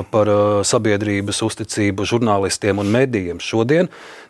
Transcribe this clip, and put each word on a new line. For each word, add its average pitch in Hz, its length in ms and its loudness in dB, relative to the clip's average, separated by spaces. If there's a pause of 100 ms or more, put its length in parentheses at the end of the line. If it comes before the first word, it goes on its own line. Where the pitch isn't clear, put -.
(120)
par, 107 200 2
eh, 104 320 2
sabiedrības 104 800 0
uzticību 104 640 -2
žurnālistiem 101 720 0
un 101 80 -2
medijiem 104 560 0
šodien. 139 460 2 (400)